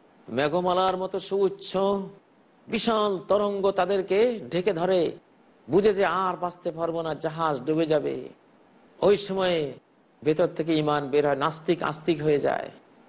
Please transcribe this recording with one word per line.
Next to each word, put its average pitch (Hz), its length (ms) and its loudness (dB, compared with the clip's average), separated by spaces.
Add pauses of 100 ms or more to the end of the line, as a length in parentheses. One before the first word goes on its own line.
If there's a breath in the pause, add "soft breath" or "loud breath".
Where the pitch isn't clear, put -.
(280)
মেঘমালার 180 680 0
মতো 185 220 -4
সুউচ্চ 190 580 -2 (920)
বিশাল 208 500 0 (100)
তরঙ্গ 202 420 2
তাদেরকে 196 680 0 (100)
ঢেকে 180 220 0
ধরে, 175 400 0 (580)
বুঝে 202 220 4
যে 190 120 0
আর 180 320 0
বাঁচতে 175 340 -6
পারবো 165 320 -4
না, 160 120 -4
জাহাজ 156 460 -2
ডুবে 156 260 0
যাবে, 143 420 -2 (720)
ওই 196 160 6
সময়ে 180 560 -2 (520)
ভেতর 156 220 4
থেকে 165 280 -2
ঈমান 147 340 0
বের 143 180 2
হয়, 143 100 2
নাস্তিক 156 460 -2
আস্তিক 156 400 -2
হয়ে 151 160 2
যায়, - 320 -2 (380)